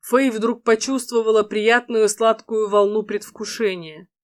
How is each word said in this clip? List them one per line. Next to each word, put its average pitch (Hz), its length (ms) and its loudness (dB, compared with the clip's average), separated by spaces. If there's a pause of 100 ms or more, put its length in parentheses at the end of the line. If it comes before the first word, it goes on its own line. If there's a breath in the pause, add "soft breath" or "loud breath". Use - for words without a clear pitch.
Фэй 262 300 2
вдруг 226 320 -2
почувствовала 226 800 0
приятную 220 680 2
сладкую 220 600 -2
волну 208 340 2
предвкушения. 196 1040 -8 (160)